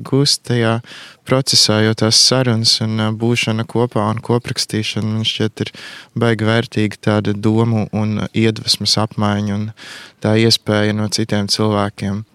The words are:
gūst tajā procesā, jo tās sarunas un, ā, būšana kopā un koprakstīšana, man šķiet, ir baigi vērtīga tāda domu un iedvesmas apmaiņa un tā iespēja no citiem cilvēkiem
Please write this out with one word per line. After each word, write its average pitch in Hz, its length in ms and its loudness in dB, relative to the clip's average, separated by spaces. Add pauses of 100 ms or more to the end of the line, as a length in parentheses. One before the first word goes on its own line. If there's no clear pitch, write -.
gūst 139 460 0
tajā 117 320 2 (440)
procesā, - 560 2
jo 110 160 4
tās 110 220 2
sarunas 120 640 2
un, 110 160 -2
ā, 110 160 0
būšana 113 500 0
kopā 113 460 0
un 110 100 -4
koprakstīšana, - 840 -4
man 110 220 -2
šķiet, - 360 -4
ir - 80 -10 (460)
baigi 113 300 2
vērtīga 110 520 0
tāda 104 340 0
domu 110 580 2
un 107 340 -2
iedvesmas 110 720 0
apmaiņa 104 560 -2
un 107 120 -4 (500)
tā 107 180 2
iespēja 107 640 2
no 107 100 -2
citiem 104 400 -2
cilvēkiem 104 760 0 (100)